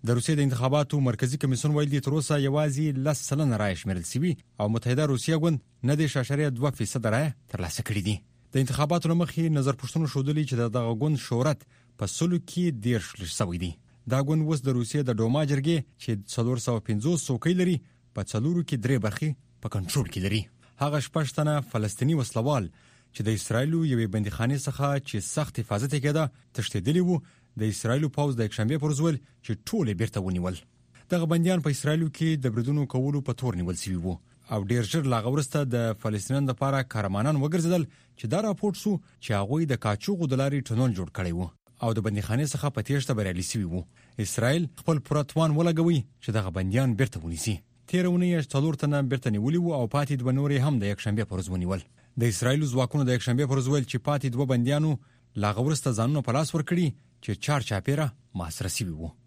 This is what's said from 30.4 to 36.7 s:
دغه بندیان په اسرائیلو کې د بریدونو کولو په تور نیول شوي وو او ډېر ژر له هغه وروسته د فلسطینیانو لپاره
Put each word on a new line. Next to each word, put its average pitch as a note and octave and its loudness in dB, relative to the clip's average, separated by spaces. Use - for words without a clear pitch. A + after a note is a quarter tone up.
دغه E3+ 0
بندیان E3+ 4
په C#3 0
اسرائیلو D#3 0
کې D#3+ 0
د A#2 0
بریدونو C3+ 0
کولو C#3 0
په B2 -2
تور G2 -2
نیول F2 -2
شوي F#2 -2
وو F2 -4
او A2 -2
ډېر A#2 2
ژر D#3 0
له B2 2
هغه A2+ -2
وروسته D3 0
د A#2 0
فلسطینیانو C3 0
لپاره C3+ 0